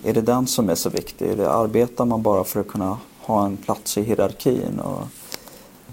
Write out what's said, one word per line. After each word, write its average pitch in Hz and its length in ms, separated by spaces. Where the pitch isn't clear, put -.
är 110 100
det 110 80
den 123 260
som 110 220
är 85 60
så - 140
viktig? - 420
Är 101 40
det, 95 160
arbetar 117 540
man 113 160
bara 101 220
för - 160
att 98 80
kunna 98 300
ha 104 240
en 98 120
plats - 400
i 104 40
hierarkin? - 840
Och - 180